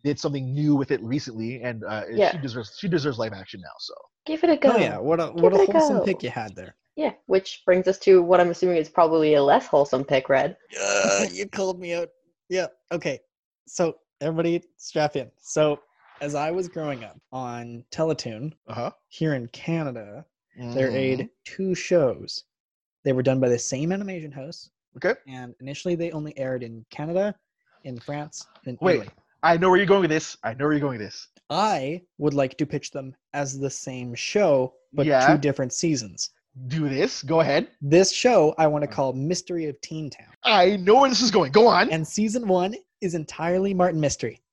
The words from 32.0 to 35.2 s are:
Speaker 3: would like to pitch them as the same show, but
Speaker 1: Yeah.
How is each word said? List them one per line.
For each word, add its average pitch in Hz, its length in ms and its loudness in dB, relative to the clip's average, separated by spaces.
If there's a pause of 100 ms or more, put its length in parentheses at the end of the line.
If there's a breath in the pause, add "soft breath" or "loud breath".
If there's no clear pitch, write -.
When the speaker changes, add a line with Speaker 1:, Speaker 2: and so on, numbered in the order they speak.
Speaker 3:
would 147 160 0
like 135 240 0
to 151 80 -2
pitch - 240 -8
them 135 240 -12 (180)
as 135 260 -6
the 135 120 -4
same 127 440 -12
show, 143 600 0 (180)
but 143 140 0
Speaker 1:
Yeah. 135 200 4